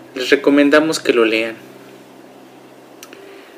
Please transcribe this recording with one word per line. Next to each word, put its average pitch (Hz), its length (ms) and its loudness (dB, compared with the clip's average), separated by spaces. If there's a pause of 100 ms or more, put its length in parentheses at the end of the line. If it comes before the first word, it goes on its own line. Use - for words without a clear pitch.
(140)
les 127 140 -8
recomendamos 147 720 2
que - 140 -2
lo 113 100 2
lean. 113 320 -2 (2000)